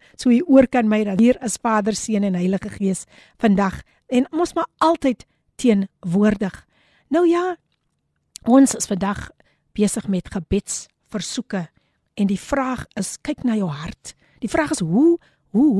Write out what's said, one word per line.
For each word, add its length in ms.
so 120
hier 180
oor 200
kan 200
my, 160
dat 160
hier 240
is 140
Vader, 380
Seun 280
en 100
Heilige 360
Gees 360
vandag 440
en 240
ons 220
maar 140
altyd 480
teenwoordig. 1120
Nou 180
ja, 280
ons 320
is 120
vandag 420
besig 300
met 260
gebedsversoeke 1300
en 120
die 100
vraag 460
is, 240
kyk 240
na 140
jou 100
hart. 460
Die 80
vraag 240
is, 80
hoe, 360
hoe, 140